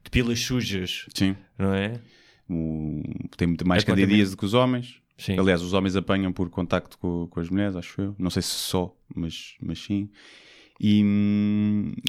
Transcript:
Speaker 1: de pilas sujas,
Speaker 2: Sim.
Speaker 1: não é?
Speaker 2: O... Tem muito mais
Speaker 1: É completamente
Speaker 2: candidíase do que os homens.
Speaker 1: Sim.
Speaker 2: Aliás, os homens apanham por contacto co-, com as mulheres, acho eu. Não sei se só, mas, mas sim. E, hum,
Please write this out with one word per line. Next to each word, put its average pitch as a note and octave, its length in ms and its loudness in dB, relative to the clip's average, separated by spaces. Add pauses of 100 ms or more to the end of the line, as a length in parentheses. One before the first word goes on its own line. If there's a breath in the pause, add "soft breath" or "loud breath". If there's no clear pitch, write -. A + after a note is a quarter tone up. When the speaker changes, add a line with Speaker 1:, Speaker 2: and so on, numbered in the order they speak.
Speaker 1:
de - 80 -20
pilas A#2+ 300 2
sujas, G#2 640 -4 (100)
Speaker 2:
Sim. F#2+ 200 0 (220)
Speaker 1:
não G2 160 0
é? G2+ 200 -2 (560 soft breath)
Speaker 2:
O... D#2 520 -4 (360)
Tem F2+ 100 2
muito E2+ 200 0
mais F2+ 140 4
Speaker 1:
É - 40 0
completamente G2 240 4
Speaker 2:
candidíase G2+ 220 4
do G2 60 -12
que - 80 -6
os G2 80 -2
homens. B2 440 0 (200)
Speaker 1:
Sim. F#2+ 220 -2
Speaker 2:
Aliás, F#2+ 240 4
os F2+ 100 -4
homens F#2+ 220 2
apanham F#2+ 380 0
por F2+ 160 -2
contacto F2+ 500 -4
co-, F2 320 -4
com - 80 -6
as E2+ 100 -4
mulheres, G2 280 0
acho - 220 -12
eu. G2 200 -4
Não F2+ 100 0
sei F#2 120 0
se - 80 -2
só, - 440 -2 (220)
mas, - 460 -8
mas E2 180 -6
sim. G2+ 300 -2 (720 loud breath)
E, G#2 240 6
hum, G#2 880 2 (180)